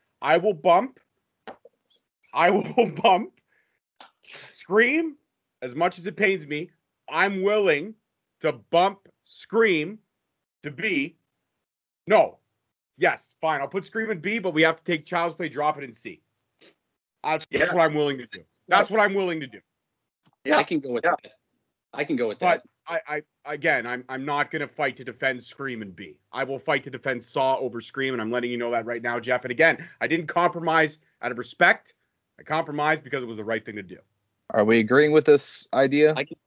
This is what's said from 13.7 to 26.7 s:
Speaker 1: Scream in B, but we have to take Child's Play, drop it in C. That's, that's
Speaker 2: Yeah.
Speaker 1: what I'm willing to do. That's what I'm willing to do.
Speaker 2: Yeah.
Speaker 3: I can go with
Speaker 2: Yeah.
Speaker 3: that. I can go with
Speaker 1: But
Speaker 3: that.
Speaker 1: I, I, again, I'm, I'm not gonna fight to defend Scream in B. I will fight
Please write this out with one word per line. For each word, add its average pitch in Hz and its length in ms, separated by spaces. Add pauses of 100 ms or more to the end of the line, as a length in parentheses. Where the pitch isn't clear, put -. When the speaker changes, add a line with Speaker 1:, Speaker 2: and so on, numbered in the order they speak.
Speaker 1:
Scream 220 240
in 196 100
B, 202 200
but 180 140
we 156 100
have 160 140
to - 60
take 156 220
Child's 170 300
Play, 165 140
drop 147 280
it 143 60
in 120 100
C. 101 280 (1000)
That's, 151 280
that's 165 200
Speaker 2:
Yeah. 175 40
Speaker 1:
what 175 80
I'm 156 100
willing 147 260
to 120 80
do. - 160 (240)
That's 196 220
what 220 100
I'm 202 140
willing 180 280
to 135 60
do. 110 120 (840)
Speaker 2:
Yeah. 147 140
Speaker 3:
I 135 60
can 165 160
go 135 120
with 117 120
Speaker 2:
Yeah. 165 200
Speaker 3:
that. - 100 (600)
I 143 100
can 156 120
go 117 120
with 104 120
Speaker 1:
But 170 240 (260)
Speaker 3:
that. 165 180
Speaker 1:
I, 151 160 (220)
I, 147 80
again, 147 320
I'm, 123 220
I'm 131 180
not 143 260
gonna 147 160
fight 131 300
to 131 60
defend 127 400
Scream 127 380
in 101 100
B. 85 260 (140)
I 131 140
will 131 140
fight 143 240